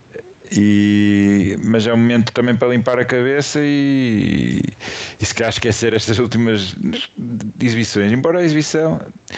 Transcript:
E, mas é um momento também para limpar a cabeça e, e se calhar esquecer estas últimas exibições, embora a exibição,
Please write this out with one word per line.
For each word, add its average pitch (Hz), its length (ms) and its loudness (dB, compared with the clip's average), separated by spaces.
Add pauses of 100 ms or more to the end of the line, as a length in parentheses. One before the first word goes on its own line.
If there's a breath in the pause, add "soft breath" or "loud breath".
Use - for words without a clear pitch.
(520)
E, 104 1120 4
mas 110 220 2
é 117 60 0
um 117 40 2
momento 117 360 2
também 123 220 0
para 120 140 0
limpar 123 300 0
a 123 60 0
cabeça 131 580 0
e, 120 1000 0 (580 loud breath)
e - 60 -2
se - 80 -6
calhar 113 160 0
esquecer 113 440 0
estas 110 240 0
últimas 113 580 0 (840)
exibições, 110 520 0
embora 165 280 0
a 175 40 2
exibição, 160 560 0 (380 loud breath)